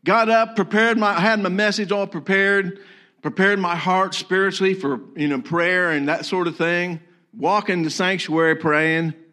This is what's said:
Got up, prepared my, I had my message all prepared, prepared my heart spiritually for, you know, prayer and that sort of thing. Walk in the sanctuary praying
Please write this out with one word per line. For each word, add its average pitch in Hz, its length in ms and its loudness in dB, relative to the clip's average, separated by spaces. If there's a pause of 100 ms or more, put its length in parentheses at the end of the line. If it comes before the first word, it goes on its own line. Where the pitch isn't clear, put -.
Got 220 240 2
up, 226 260 2
prepared 214 420 2
my, 208 120 2
I 170 120 0
had 214 200 2
my 190 80 -2
message 202 420 -2
all 202 160 0
prepared, 196 720 0 (420)
prepared 190 380 0
my 175 160 -2
heart 185 400 0
spiritually 190 600 0
for, 139 260 -4 (160)
you 151 100 -2
know, 139 140 0
prayer 170 500 0
and 143 180 0
that 156 160 -2
sort 180 220 -2
of 165 100 -4
thing. 175 440 -2 (360)
Walk 196 320 0
in 180 140 0
the 156 80 -2
sanctuary 165 640 0
praying 160 580 2 (200)